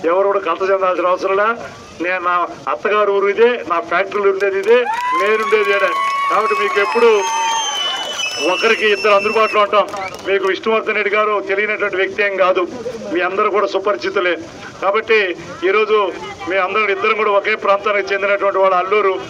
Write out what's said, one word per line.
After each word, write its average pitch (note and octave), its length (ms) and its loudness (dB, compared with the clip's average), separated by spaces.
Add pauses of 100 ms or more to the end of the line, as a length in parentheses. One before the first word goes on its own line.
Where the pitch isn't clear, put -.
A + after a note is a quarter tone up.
ఎవరు F#3+ 220 4
కూడా G3 120 2
కలత E3+ 320 -2
చెందాల్సిన F#3 360 2
అవసరం F#3 340 0
లే. G#3+ 80 2 (540)
నేను, F3+ 260 -4
నా F3 180 0 (240)
అత్తగారు G3+ 400 0
ఊరు G3+ 160 2
ఇదే, A3 240 4 (180)
నా A#3 100 0
ఫ్యాక్టరీలు G3 540 0
ఉండేది G3 260 0
ఇదే, A3+ 200 4 (420)
నేను G#3 220 0
ఉండేది G#3+ 260 2
ఇదే. G3 220 2 (400)
కాబట్టి G#3 300 0
మీకు G3+ 180 0
ఎప్పుడు A3+ 320 4 (1400)
ఒకరికి G#3+ 400 0
ఇద్దరు G#3 200 2
అందుబాటులో G#3+ 500 2
ఉంటాం. G3+ 260 2 (400)
మీకు F#3+ 200 0
విష్ణువర్ధన్ G#3 480 0
రెడ్డి G3+ 200 -2
గారు G#3+ 180 0 (140)
తెలియనటువంటి G3+ 540 -2
వ్యక్తి F#3+ 220 -2
ఏం G3 140 -2
కాదు, F#3 240 2 (520)
మీ E3+ 80 0
అందరూ G3 280 0
కూడా G3 180 2
సుపరిచితులే. F#3+ 720 -2 (440)
కాబట్టి G3+ 540 0 (320)
ఈరోజు G#3 440 2 (380)
మీ F#3 80 0
అందరం G3 300 0
ఇద్దరం G3+ 300 0
కూడా G#3+ 140 0
ఒకే G3+ 240 2
ప్రాంతానికి G3+ 580 0
చెందినటువంటి G3 440 0
వాళ్ళ, F#3+ 180 4
అల్లూరు F#3+ 440 2 (100)